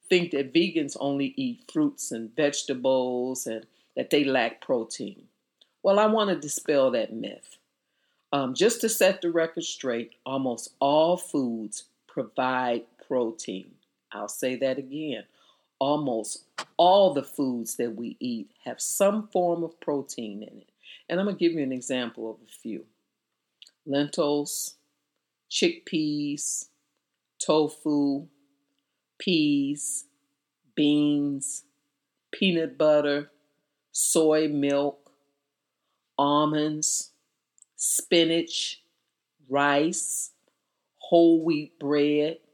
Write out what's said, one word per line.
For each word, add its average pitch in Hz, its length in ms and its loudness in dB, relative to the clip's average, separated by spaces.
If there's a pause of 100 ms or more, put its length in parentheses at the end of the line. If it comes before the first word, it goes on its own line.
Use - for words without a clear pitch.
think 175 240 2
that 135 200 -4
vegans 165 460 0
only 139 380 -2
eat 127 360 -6
fruits 147 380 -2
and 113 240 -8
vegetables 131 1120 0
and 113 180 -8 (320)
that 127 140 -4
they - 140 4
lack 131 360 0
protein. - 640 -6 (580)
Well, 202 160 4
I 214 80 4
want 214 240 2
to 175 60 0
dispel 143 540 0
that 113 220 -2
myth. 110 440 -12 (760)
Um, 135 220 -2
just 196 260 2
to 226 80 0
set 196 340 2
the 170 80 -2
record 160 340 -2
straight, 117 480 -6 (120)
almost 135 540 -4
all 156 380 4
foods 117 680 -6 (220)
provide 127 800 -2 (220)
protein. 113 680 -4 (400)
I'll 104 160 -10
say 127 280 -4
that 131 220 -2
again. 135 460 -8 (540)
Almost 135 680 -2 (320)
all 185 380 6
the 139 80 -2
foods 123 540 -4
that 117 200 -4
we 117 240 -10
eat 117 300 -6 (140)
have 120 160 -10
some 208 480 0
form 170 360 0
of - 160 -12
protein 120 640 -6
in 107 160 -18
it. - 100 -20 (400)
And 175 100 -2
I'm 196 80 0
gonna 196 120 -4
give 170 140 4
you 160 100 -2
an 131 100 -2
example 123 580 -6
of 107 60 -12
a - 160 -20
few. 104 320 -12 (1000)
Lentils, 147 880 -2 (760)
chickpeas, - 1160 -2 (760)
tofu, 147 840 2 (920)
peas, 147 880 0 (720)
beans, 147 880 0 (680)
peanut 165 480 0
butter, 147 520 4 (600)
soy 156 560 4
milk, 143 640 0 (1080)
almonds, 151 920 0 (720)
spinach, - 1000 0 (640)
rice, 143 840 0 (640)
whole 165 440 6
wheat 156 360 -2
bread 147 580 0 (180)